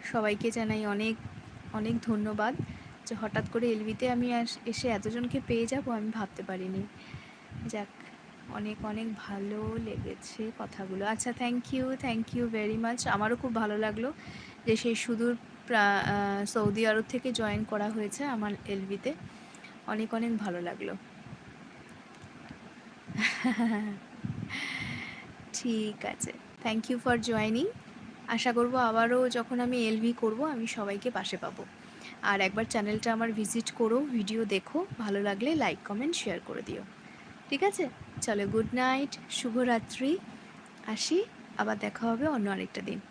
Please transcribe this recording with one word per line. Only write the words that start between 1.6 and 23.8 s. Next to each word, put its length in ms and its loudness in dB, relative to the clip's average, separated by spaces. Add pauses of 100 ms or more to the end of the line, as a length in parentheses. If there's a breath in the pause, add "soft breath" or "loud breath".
অনেক 300 0
ধন্যবাদ 520 2 (520 loud breath)
যে 80 -4
হঠাৎ 380 0
করে 160 2
এলবিতে 420 0
আমি 240 2
আস-, 320 0
এসে 220 0
এতজনকে 580 0
পেয়ে 200 4
যাব, 240 0
আমি 200 0
ভাবতে 320 -4
পারিনি। 400 -4 (840 loud breath)
যাক, 240 -4 (600)
অনেক, 340 -4
অনেক 320 -2
ভালো 680 -4
লেগেছে 580 -6 (160)
কথাগুলো। 480 -4
আচ্ছা, 260 0
thank 400 0
you, 120 2 (120)
thank 300 0 (100)
you 160 2
very 340 0
much। 220 0
আমারও 280 4
খুব 180 -2
ভালো 240 2
লাগলো 340 0 (540 loud breath)
যে 100 6
সেই 180 4
সুদূর 420 2 (300)
প্রা-, 360 6
আহ, 420 2
সৌদি 420 4
আরব 220 6
থেকে 240 0
জয়েন 320 0
করা 260 0
হয়েছে 340 -2
আমার 280 0 (140)
এলবিতে। 440 -2 (760 loud breath)
অনেক, 280 0
অনেক 220 2
ভালো 240 -2
লাগলো। 320 -4 (2250)
<laughs> 960 0 (1400 loud breath)